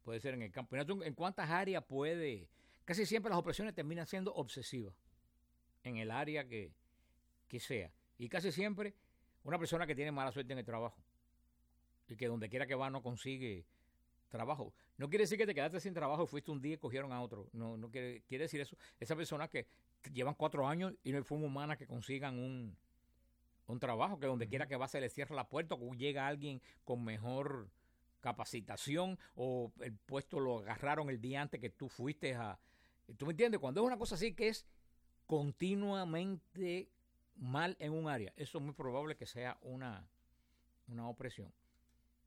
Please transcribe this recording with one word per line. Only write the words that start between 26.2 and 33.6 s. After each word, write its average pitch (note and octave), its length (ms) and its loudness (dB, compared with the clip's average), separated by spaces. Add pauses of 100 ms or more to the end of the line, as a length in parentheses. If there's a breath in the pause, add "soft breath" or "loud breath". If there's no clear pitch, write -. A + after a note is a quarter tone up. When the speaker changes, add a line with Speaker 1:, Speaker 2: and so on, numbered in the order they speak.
Speaker 1:
alguien C#3+ 340 -2 (220 loud breath)
con A#2+ 200 0
mejor A#2+ 640 -2 (500 soft breath)
capacitación, C#3 1000 -2 (180 loud breath)
o B2 360 0 (100)
el A#2 120 -4
puesto C3+ 460 -4
lo B2+ 200 4
agarraron C#3 500 0
el B2 120 -2
día C3+ 200 -2
antes D3 200 -4
que A2+ 80 -2
tú - 180 -8
fuiste C3 480 -2
a, A2 240 -4 (580 soft breath)
¿tú C#3 80 -4
me D#3+ 60 2
entiendes? G#3+ 280 6
Cuando C#3 220 2